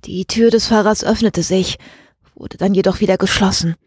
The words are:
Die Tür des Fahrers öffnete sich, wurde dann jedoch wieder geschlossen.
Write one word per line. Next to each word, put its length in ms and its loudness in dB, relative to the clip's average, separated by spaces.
Die 200 -8
Tür 260 2
des 160 2
Fahrers 360 2
öffnete 400 0
sich, 340 -2
wurde 220 -18
dann 160 0
jedoch 260 0
wieder 180 2
geschlossen. 580 0